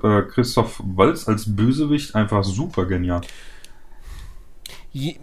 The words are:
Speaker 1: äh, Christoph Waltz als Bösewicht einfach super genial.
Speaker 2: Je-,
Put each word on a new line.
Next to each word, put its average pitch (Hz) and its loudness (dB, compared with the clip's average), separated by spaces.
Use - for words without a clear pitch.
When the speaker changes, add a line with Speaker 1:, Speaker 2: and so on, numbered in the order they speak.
Speaker 1:
äh, 104 4
Christoph - 0
Waltz 110 4
als 104 0
Bösewicht 143 2
einfach 104 2
super 98 -2
genial. 90 0
Speaker 2:
Je-, 139 -6